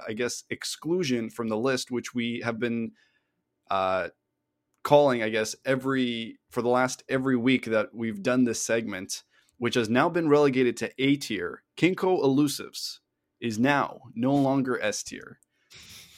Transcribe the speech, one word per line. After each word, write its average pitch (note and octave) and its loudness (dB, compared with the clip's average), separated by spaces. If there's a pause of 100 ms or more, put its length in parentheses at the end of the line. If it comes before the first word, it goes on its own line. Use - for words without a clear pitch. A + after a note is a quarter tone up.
I A2+ -6
guess, A#2+ -4
exclusion C3 -4
from A2+ -6
the G#2+ -2
list, B2+ -2
which A#2+ -6
we A#2 -4
have A2+ -4
been, A#2 -4 (800)
uh, F#2+ 0 (720)
calling, C#3 6
I A2 0
guess, A2 0 (100)
every, B2+ -2 (120)
for A#2+ -4
the A#2 2
last, B2+ 2
every C3 2
week B2 2
that A2 0
we've A2 -6
done B2+ 4
this A2+ -2
segment, G#2+ -4 (340)
which A#2+ -2
has A#2 0
now B2+ 2
been E3 -2
relegated C3 4
to A2 -6
A C#3 2
tier. G2 -8 (140)
Kinko F#3 2
Elusives - -2 (400)
is A#2 -4
now C3 0 (160)
no B2+ 0
longer C3+ 0
S G2+ -4
tier. - -16 (800)